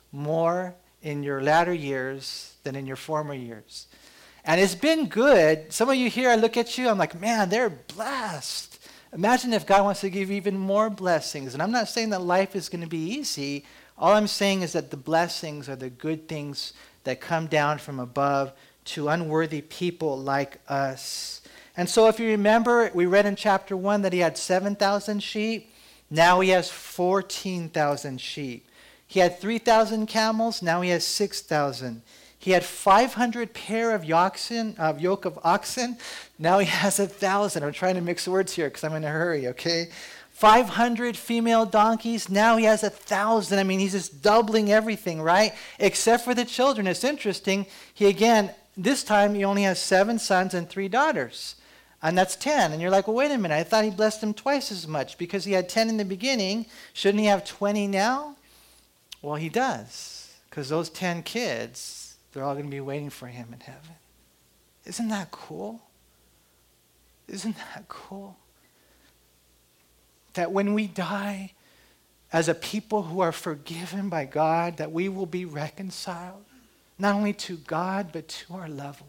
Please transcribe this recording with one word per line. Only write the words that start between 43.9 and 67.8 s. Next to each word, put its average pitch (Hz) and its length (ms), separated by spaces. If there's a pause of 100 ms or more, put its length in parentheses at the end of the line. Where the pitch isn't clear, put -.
just 175 300
doubling 214 480
everything, 208 500
right? 185 340 (260)
Except 226 420
for 247 120
the 240 100
children. 247 420
It's 175 160
interesting. 202 640 (260)
He, 208 140
again, 202 480 (220)
this 226 260
time 208 320
he 202 100
only 202 200
has 185 160
seven 214 400
sons 185 340
and 170 160
three 196 180
daughters. 220 680 (440)
And 165 160
that's 185 200
ten. 262 340
And 156 100
you're 180 100
like, 196 180
"Well, 220 80
wait 294 160
a 269 60
minute. 165 180
I 160 80
thought 214 180
he 214 80
blessed 214 300
them 208 140
twice 269 360
as 170 160
much 151 320
because 175 280
he 202 60
had 180 160
ten 226 200
in 226 80
the 208 80
beginning. 208 640 (260)
Shouldn't 202 280
he 214 60
have 202 180
twenty 202 440
now?" 262 480 (840)
Well, 147 140
he 160 120
does, 151 800 (220)
'cause 139 180
those 160 220
ten 175 320
kids, 127 800 (300)
they're 135 120
all 139 100
gonna 147 140
be 139 120
waiting 139 280
for 131 200
him 120 260
in 123 60
heaven. 151 360 (880)
Isn't 220 240
that 202 220
cool? 202 500 (1500)
Isn't 196 300
that - 320